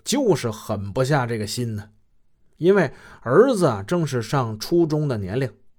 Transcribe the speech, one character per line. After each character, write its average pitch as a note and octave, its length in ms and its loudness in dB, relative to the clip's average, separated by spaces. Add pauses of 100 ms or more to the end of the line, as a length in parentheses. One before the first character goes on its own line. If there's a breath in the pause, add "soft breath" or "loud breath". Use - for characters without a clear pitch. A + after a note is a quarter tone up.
就 A3+ 320 2
是 A#2 140 -4
狠 G2+ 420 -8
不 C3 100 0
下 C3 240 0
这 A#2 120 -6
个 G#2 80 -6
心 A#2 280 -6
呢。 G2+ 140 -10 (680)
因 F3+ 160 4
为 F3+ 180 2 (300 loud breath)
儿 A3 320 6
子 F3+ 100 2
啊， G#2+ 180 0
正 E3+ 240 -2
是 B2 140 -2
上 A2+ 380 -2
初 E3+ 280 0
中 D3+ 220 -2
的 A#2+ 80 -2
年 G2+ 240 -4
龄， B2+ 100 -4 (280)